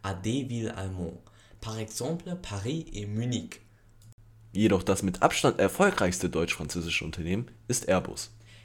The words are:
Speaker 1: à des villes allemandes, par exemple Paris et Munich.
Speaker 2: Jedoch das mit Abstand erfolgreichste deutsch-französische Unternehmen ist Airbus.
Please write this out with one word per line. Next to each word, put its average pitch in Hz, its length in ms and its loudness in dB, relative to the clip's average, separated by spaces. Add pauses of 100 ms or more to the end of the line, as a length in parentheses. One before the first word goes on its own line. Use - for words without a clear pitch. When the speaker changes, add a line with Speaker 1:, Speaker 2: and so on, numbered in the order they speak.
Speaker 1:
à 95 120 -2
des 113 300 -2
villes 117 340 -4
allemandes, 92 420 -6 (400)
par 110 180 -8
exemple 170 640 -6
Paris 120 520 -4
et 104 120 -6
Munich. 113 540 -2 (920)
Speaker 2:
Jedoch 98 300 6
das 95 200 2
mit 90 180 0
Abstand - 380 4
erfolgreichste 95 720 4
deutsch-französische 82 720 -2
Unternehmen 87 440 -4 (200)
ist - 220 -2
Airbus. - 420 0 (340)